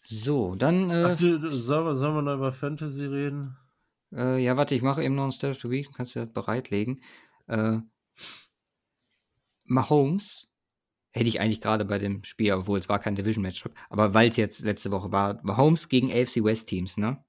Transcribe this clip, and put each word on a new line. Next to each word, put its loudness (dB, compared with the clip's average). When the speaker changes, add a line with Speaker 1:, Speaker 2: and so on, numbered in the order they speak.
Speaker 1:
So, -2
dann, 2
äh, 2
Speaker 2:
Ach, -2
du, 4
du, -4
sollen 0
wir, 0
sollen 0
wir 0
noch -2
über -2
Fantasy -6
reden? -6
Speaker 1:
Äh, 0
ja, 2
warte, 2
ich 0
mache 0
eben 0
noch -2
ein -4
State -4
of -8
the -8
Week, -4
kannst -8
du -6
das -10
bereitlegen. -4
Äh, 0
Mahomes 0
hätte 0
ich -2
eigentlich 0
gerade 0
bei -2
dem -4
Spiel, 0
obwohl 0
es -10
war 2
kein -2
Division-Matchup, -2
aber 2
weil's 6
jetzt 0
letzte -4
Woche -4
war, 0
Mahomes 4
gegen 4
A -2
F 2
C 0
West 0
Teams, -4
ne? -2